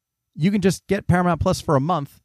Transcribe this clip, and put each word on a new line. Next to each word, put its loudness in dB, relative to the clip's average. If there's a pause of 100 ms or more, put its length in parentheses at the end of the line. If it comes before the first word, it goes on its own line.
(360)
you 0
can 0
just 0
get -4
Paramount 0
Plus 0
for 0
a 2
month -4